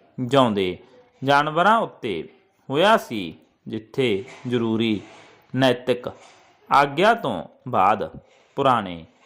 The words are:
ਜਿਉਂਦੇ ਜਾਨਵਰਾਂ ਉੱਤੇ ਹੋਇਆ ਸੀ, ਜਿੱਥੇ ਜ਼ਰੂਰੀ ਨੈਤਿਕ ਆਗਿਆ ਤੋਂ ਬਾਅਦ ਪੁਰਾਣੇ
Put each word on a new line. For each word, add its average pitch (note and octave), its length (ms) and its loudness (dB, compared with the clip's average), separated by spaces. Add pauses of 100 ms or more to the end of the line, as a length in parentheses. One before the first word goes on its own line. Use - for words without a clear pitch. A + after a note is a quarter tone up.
(200)
ਜਿਉਂਦੇ A2 580 2 (460)
ਜਾਨਵਰਾਂ D#3 540 2
ਉੱਤੇ G#2+ 500 -6 (420)
ਹੋਇਆ F#3+ 260 4
ਸੀ, G2 380 -6 (340)
ਜਿੱਥੇ A2 560 -2 (240)
ਜ਼ਰੂਰੀ A2+ 520 0 (560)
ਨੈਤਿਕ B2+ 520 0 (640)
ਆਗਿਆ C#3+ 440 2
ਤੋਂ B2 280 -6 (260)
ਬਾਅਦ G2+ 400 2 (480)
ਪੁਰਾਣੇ G#2 480 0 (220)